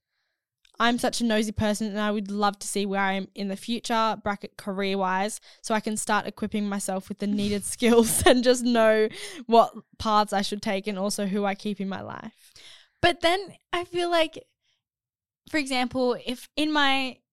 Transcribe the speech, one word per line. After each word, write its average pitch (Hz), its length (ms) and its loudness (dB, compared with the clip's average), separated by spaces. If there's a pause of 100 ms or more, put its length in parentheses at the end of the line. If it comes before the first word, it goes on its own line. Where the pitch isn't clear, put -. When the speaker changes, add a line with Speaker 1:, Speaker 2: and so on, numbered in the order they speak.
(800)
Speaker 1:
I'm 233 180 4
such - 240 -2
a - 20 2
nosy 220 280 2
person 214 360 -2
and 202 120 -6
I 214 120 0
would 208 200 -4
love 202 280 0
to - 80 -12
see 202 180 -2
where 196 160 -2
I 190 120 0
am 190 220 -4
in 202 120 -6
the 190 80 -4
future, 220 680 -2
bracket 202 340 -6
career-wise, 190 840 -2 (220)
so - 140 -2
I 214 40 0
can 220 180 -4
start 208 280 0
equipping 208 420 -4
myself 196 420 -4
with 196 100 -12
the 202 80 -4
needed 208 380 -2
<laughs> - 80 -6
skills 233 520 4
and 247 180 8
just 254 200 4
know 220 440 4 (380)
what 226 280 6 (260)
paths 208 340 2
I 196 80 0
should 202 200 -6
take 196 260 -4
and 202 100 -4
also 202 300 -2
who 202 180 -2
I 196 100 0
keep 208 240 -6
in 190 80 -6
my 190 140 -8
life. - 500 -14 (500)
Speaker 2:
But 339 200 2
then 359 320 0 (180)
I 359 140 -2
feel 349 240 -2
like, 320 340 0 (1080)
for 311 80 -2
example, 254 680 0
if 240 300 -10
in 302 160 0
my, 269 460 2 (160)